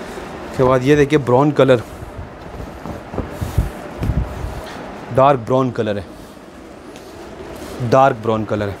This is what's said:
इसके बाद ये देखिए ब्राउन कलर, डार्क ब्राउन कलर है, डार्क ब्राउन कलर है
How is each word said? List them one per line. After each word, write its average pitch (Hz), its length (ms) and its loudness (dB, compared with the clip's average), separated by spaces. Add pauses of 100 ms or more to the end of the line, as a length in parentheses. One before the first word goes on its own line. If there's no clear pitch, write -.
(460)
इसके - 180 2
बाद 127 200 6
ये 147 120 6
देखिए 147 240 4
ब्राउन 127 320 4
कलर, 131 300 6 (3250)
डार्क 135 240 6
ब्राउन 127 320 0
कलर 107 260 -2
है, 95 60 -8 (1900)
डार्क 135 260 6
ब्राउन 110 280 0
कलर 104 240 -2
है 95 120 -6